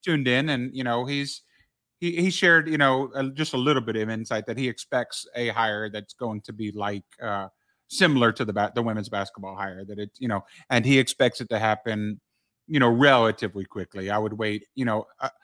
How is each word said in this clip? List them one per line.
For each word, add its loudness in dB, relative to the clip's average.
tuned 0
in, 2
and, -2
you -6
know, 0
he's, -6
he, -4
he 2
shared, 4
you 0
know, 2
uh, -2
just -4
a -2
little 2
bit -4
of -2
insight -4
that -6
he -2
expects -6
a -2
hire -2
that's -12
going -8
to -16
be -8
like, -6
uh, -6
similar 4
to -4
the -6
ba-, 0
the 0
women's -4
basketball -8
hire, -8
that -14
it, -10
you -4
know, -2
and 2
he 6
expects 0
it -10
to -2
happen, -2
you 0
know, 6
relatively 4
quickly. -8
I 0
would -2
wait, -4
you -4
know, -2
uh, -4